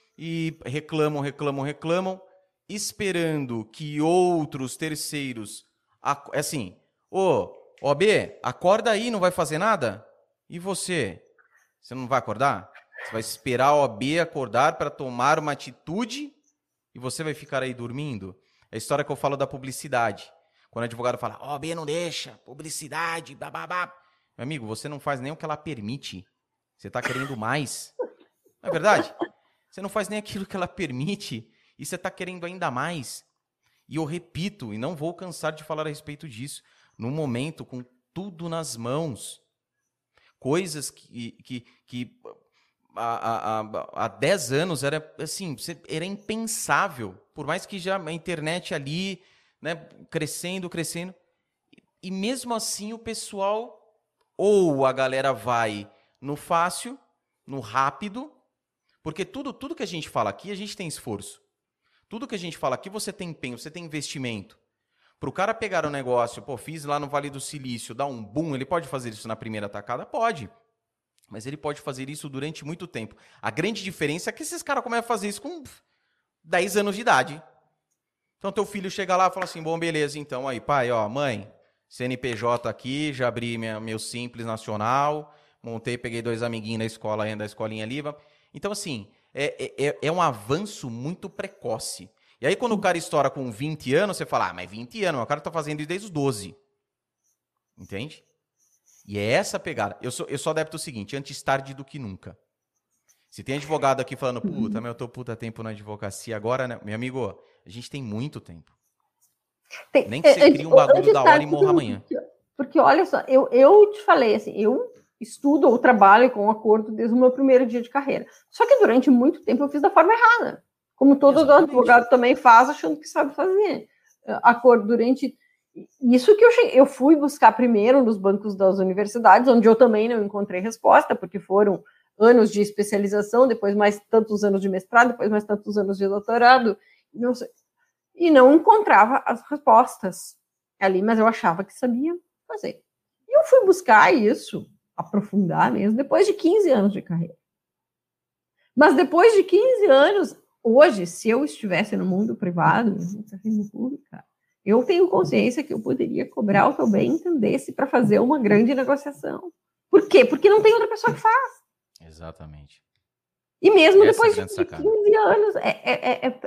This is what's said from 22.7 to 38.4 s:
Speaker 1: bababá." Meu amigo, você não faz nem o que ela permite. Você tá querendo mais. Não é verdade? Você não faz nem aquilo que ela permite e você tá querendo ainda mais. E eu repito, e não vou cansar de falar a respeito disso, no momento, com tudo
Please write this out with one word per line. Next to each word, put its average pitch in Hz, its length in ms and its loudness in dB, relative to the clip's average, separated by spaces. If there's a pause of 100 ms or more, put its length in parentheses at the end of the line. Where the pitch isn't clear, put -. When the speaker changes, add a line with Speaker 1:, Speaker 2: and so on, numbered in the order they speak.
Speaker 1:
bababá." 165 580 -10 (440)
Meu 113 60 -14
amigo, 135 220 -10
você 110 240 -12
não 147 100 -14
faz 139 200 -8
nem 131 120 -12
o 160 40 -14
que 160 100 -14
ela 151 120 -8
permite. 117 680 -14 (500)
Você - 140 -20
tá 123 120 -8
querendo 131 360 -8
mais. 120 560 -8 (680)
Não - 80 -10
é - 20 -4
verdade? 190 420 0 (560)
Você - 100 -20
não 196 100 -12
faz 196 200 -6
nem 214 80 -8
aquilo 208 280 -12
que - 100 -12
ela 180 120 -6
permite 147 800 -10 (300)
e - 80 -18
você 180 120 -10
tá 185 120 -10
querendo 180 360 -12
ainda 175 260 -8
mais. 143 520 -10 (640)
E 135 100 -12
eu 160 80 -4
repito, 156 680 -10
e 104 40 -10
não 143 180 -10
vou 160 180 -10
cansar 170 380 -12
de 151 120 -16
falar 156 220 -8
a 156 40 -10
respeito 147 380 -16
disso, 127 360 -16 (340)
no 113 140 -10
momento, 143 520 -8
com 123 220 -18 (260)
tudo 170 380 -14